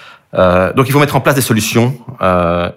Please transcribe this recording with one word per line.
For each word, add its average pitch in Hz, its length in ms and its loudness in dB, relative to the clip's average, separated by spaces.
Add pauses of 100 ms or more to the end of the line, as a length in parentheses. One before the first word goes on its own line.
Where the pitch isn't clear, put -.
(340)
Euh, 92 400 2
donc, 131 140 2
il 135 40 -6
faut 143 80 2
mettre 147 160 0
en 127 40 2
place 135 160 0
des 135 40 0
solutions, 117 560 0 (240)
euh, 87 560 0